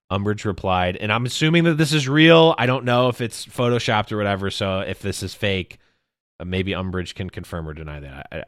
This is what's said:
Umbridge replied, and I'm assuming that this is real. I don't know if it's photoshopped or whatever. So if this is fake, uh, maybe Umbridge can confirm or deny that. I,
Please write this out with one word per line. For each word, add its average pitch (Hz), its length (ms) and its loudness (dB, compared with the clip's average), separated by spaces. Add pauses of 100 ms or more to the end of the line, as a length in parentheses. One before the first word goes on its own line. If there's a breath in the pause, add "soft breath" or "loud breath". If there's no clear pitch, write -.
(120)
Umbridge 101 340 -2
replied, 92 520 0
and 107 140 -4
I'm 120 140 0
assuming 156 400 2
that 165 120 2
this 151 160 2
is 143 140 0
real. 160 500 8
I 120 80 0
don't 127 200 0
know 123 220 2
if 123 140 -2
it's - 240 -6
photoshopped 120 640 0
or 107 60 -4
whatever. 98 340 -2
So 95 300 -2
if - 200 -8
this 98 220 -6
is 92 100 -8
fake, 95 460 -4 (600)
uh, 85 60 -12
maybe 92 260 -2
Umbridge 90 440 -6
can 92 140 -8
confirm 87 380 -10
or 78 60 -10
deny 76 280 -12
that. 69 300 -16
I, 76 160 -10